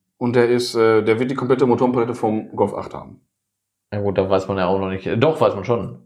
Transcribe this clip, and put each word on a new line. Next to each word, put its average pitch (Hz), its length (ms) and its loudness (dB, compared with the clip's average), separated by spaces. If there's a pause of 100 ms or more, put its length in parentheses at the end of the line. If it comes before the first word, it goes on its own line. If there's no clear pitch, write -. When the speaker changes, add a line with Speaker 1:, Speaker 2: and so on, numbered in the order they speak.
(160)
Speaker 1:
Und 123 180 -2
der 120 140 4
ist, 123 260 -2
äh, 113 260 4
der 110 180 2
wird 127 120 -2
die - 40 -4
komplette 131 300 0
Motorenpalette 120 480 2
vom 107 420 -4
Golf 104 180 0
acht - 200 -10
haben. - 280 -16 (680)
Speaker 2:
Na 104 100 -4
gut, 101 160 0
da 95 100 0
weiß 95 200 0
man 98 100 -2
ja 92 80 0
auch 95 140 0
noch 95 100 -4
nicht. 92 180 -6 (140)
Doch, 156 180 2
weiß 107 140 2
man 98 120 -8
schon. 110 400 -4